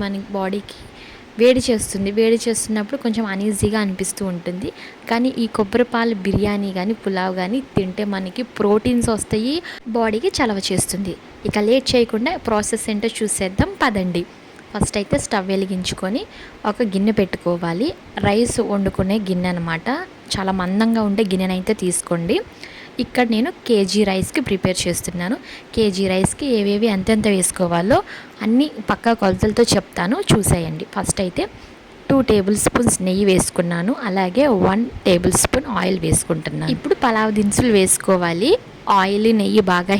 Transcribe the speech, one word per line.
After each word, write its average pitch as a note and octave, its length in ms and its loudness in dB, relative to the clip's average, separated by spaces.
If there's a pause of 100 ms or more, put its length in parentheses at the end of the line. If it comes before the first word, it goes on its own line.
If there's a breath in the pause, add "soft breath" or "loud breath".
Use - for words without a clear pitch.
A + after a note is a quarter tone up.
మన G3 180 -4 (160)
బాడీకి G3 400 -6 (640 loud breath)
వేడి B3 300 6
చేస్తుంది. G#3 480 -2
వేడి A3+ 260 4
చేస్తున్నప్పుడు G#3+ 600 -2
కొంచెం A3+ 280 0
అనీజీగా G#3 540 0
అనిపిస్తూ F#3+ 380 -4 (100)
ఉంటుంది. F3+ 360 -6 (400 loud breath)
కానీ A#3+ 200 2 (140)
ఈ - 20 0 (120)
కొబ్బరి A3+ 360 2
పాలు A#3 220 0 (100)
బిర్యానీ G3+ 520 0
కానీ, F#3+ 160 -2 (100)
పులావ్ F#3 380 -2
కానీ G3+ 180 -2 (160)
తింటే F#3+ 280 -6 (120)
మనకి F#3+ 280 -6 (160)
ప్రోటీన్స్ A#3 560 2
వస్తాయి, A3 400 -2 (420 loud breath)
బాడీకి A3+ 400 0
చలవ G#3+ 320 0
చేస్తుంది. F#3 460 -4 (340)
ఇక G#3 180 0
లేట్ B3 280 4
చేయకుండా A#3 360 2 (140)
ప్రాసెస్ G#3+ 460 -2
ఏంటో G#3+ 260 -2
చూసేద్దాం G#3 540 -2 (100)
పదండి. F#3 420 0 (480)
ఫస్ట్ - 280 -4
అయితే G3+ 260 0
స్టవ్ G3 280 -2
వెలిగించుకొని F#3+ 680 -2 (480 loud breath)
ఒక G#3 140 0 (100)
గిన్నె G3+ 260 2
పెట్టుకోవాలి. F3 720 -2 (380)
రైస్ A3+ 300 2 (140)
వండుకునే G3 460 0 (100)
గిన్నె F3+ 260 0
అనమాట, E3 360 -4 (460)
చాలా F#3+ 260 -2
మందంగా A3 480 2
ఉండే G3+ 220 2
గిన్నెనైతే F#3 520 0
తీసుకోండి. F3 540 0 (640 loud breath)
ఇక్కడ B3 220 0 (100)
నేను A#3 140 2 (180)
కేజీ G3+ 420 4
రైస్కి F#3+ 380 -2
ప్రిపేర్ F#3+ 360 0
చేస్తున్నాను. F3 520 -4 (400 loud breath)
కేజీ G3 360 2
రైస్కి F#3+ 340 0 (120)
ఏవేవి G3+ 380 2
ఎంతెంత G#3+ 400 2
వేసుకోవాలో F3+ 640 2 (460 loud breath)
అన్నీ A#3+ 240 4 (220)
పక్కా A3 220 0 (100)
కొలతలతో G#3 420 4 (100)
చెప్తాను, G3 440 -2 (140)
చూసేయండి. E3+ 540 0 (100)
ఫస్ట్ F#3+ 300 -2
అయితే F3+ 180 -2 (680 loud breath)
టూ C#4 80 4 (120)
టేబుల్ G#3 360 4
స్పూన్స్ A#3+ 320 0 (100)
నెయ్యి F#3+ 240 2
వేసుకున్నాను, F3 600 0 (140)
అలాగే F#3+ 360 0 (240)
వన్ G3 160 2 (240)
టేబుల్ F3+ 340 4
స్పూన్ C4+ 260 0 (120)
ఆయిల్ F3+ 260 0
వేసుకుంటున్నాను. D#3 720 -2
ఇప్పుడు - 280 -2
పలావ్ A3 360 2
దినుసులు G#3+ 400 2
వేసుకోవాలి. F#3 720 2 (380)
ఆయిల్, G3+ 400 4 (100)
నెయ్యి G3+ 240 4 (100)
బాగా F3+ 260 2